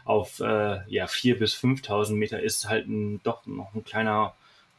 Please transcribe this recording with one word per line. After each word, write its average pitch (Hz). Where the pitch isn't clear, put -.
auf, 107
äh, 104
ja, 98
vier -
bis 110
fünftausend 107
Meter 107
ist 107
halt 107
ein, 104
doch 117
noch 101
ein 107
kleiner, 107